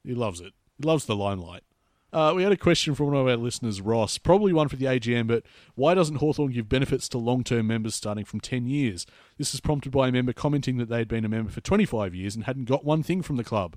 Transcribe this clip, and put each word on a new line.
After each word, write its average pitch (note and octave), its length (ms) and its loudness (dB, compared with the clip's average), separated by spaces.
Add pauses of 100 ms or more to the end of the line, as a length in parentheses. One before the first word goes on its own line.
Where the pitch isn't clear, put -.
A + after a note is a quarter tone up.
He B2+ 120 -8
loves G#2+ 260 -4
it. F#2 120 -18 (260)
He C#3+ 80 -4
loves D#3+ 200 2
the G#2+ 100 0
limelight. F#2+ 460 -4 (500)
Uh, D#3 220 4
we F#3 100 2
had G#3 80 4
a F#3 40 4
question D#3 380 2
from D3 120 0
one C#3+ 100 2
of C3 100 4
our B2 100 4
listeners, A#2 440 -4
Ross, G#2+ 380 0
probably G3 340 4
one D#3 160 4
for C#3 80 -6
the C3 100 -2
A C3 140 2
G A#2 160 0
M, A#2 100 0
but A#2 160 2 (320)
why D3+ 200 4
doesn't D#3 220 2
Hawthorn D3 360 0
give A#2 160 -4
benefits C3 400 0
to B2+ 100 -4
long-term A#2+ 480 0
members A2 300 -2
starting G#2 280 -6
from - 160 -8
ten B2 260 -4
years? B2+ 380 -2 (320)
This D3 160 -6
is C#3 80 -8
prompted C#3+ 300 -2
by C3 180 2
a B2 40 0
member B2 200 2
commenting C#3+ 460 -2
that A#2+ 100 -4
they A#2 100 -2
had A#2 100 -2
been A2+ 160 -2
a A2 40 -2
member A2 220 -2
for A2 100 -10
twenty-five A2+ 540 2
years G2 220 -6
and A2 80 -8
hadn't C3 220 -6
got C3 180 0
one D3+ 180 2
thing F3+ 200 -2
from D3 140 -4
the A#2+ 80 -2
club. F#2+ 320 -4